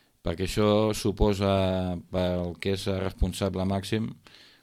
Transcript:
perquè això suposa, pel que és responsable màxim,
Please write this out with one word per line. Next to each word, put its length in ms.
perquè 220
això 500
suposa, 1000
pel 500
que 140
és 120
responsable 800
màxim, 500